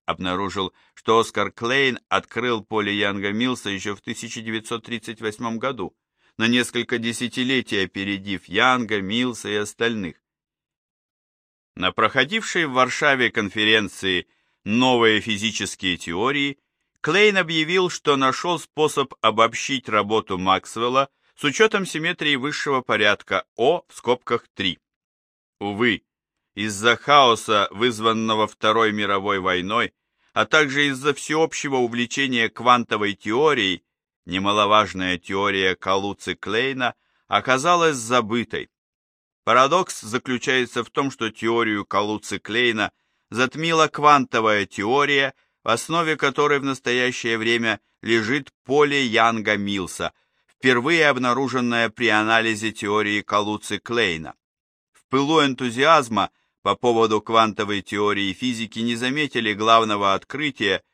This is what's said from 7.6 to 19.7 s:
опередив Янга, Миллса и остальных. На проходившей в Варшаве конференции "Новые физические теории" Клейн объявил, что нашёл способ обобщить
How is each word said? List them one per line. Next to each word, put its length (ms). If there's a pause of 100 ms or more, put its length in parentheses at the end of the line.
опередив 640
Янга, 540
Миллса 480
и 60
остальных. 600 (1600)
На 160
проходившей 720
в 60
Варшаве 580
конференции 960 (380)
"Новые 560
физические 760
теории" 600 (440)
Клейн 340
объявил, 540
что 260
нашёл 420
способ 600
обобщить 680